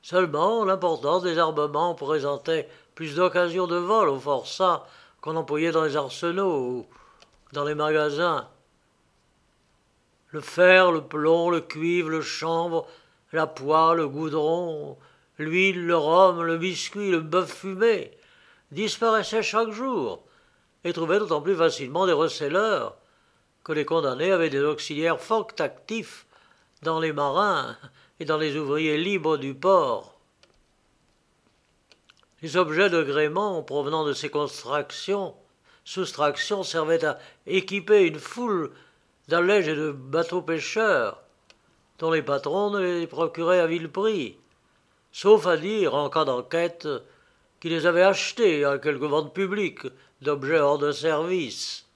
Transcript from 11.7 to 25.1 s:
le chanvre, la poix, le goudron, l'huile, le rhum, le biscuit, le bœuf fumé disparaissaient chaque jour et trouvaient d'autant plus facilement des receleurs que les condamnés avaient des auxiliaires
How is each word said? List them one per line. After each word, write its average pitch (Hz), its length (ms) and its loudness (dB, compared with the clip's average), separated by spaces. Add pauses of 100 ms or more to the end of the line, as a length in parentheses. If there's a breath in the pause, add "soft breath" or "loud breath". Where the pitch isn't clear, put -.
le 160 120 -2
chanvre, 165 640 -2 (460 loud breath)
la 156 140 0
poix, 156 460 2
le 165 140 2
goudron, 156 920 -4 (400 soft breath)
l'huile, 175 480 0
le 170 120 2
rhum, 170 460 6
le 165 140 0
biscuit, 185 540 -4
le 170 80 2
bœuf 170 320 -2
fumé 196 600 -2 (600 soft breath)
disparaissaient 214 720 0
chaque 220 280 0
jour 208 520 -6 (600 soft breath)
et 170 100 -4
trouvaient 170 260 0
d'autant 165 220 -2
plus 180 140 0
facilement 160 500 0
des 180 80 4
receleurs 156 840 0 (680 soft breath)
que 160 100 -8
les 151 120 -2
condamnés 156 460 0
avaient 170 180 2
des 135 120 -2
auxiliaires 151 580 -2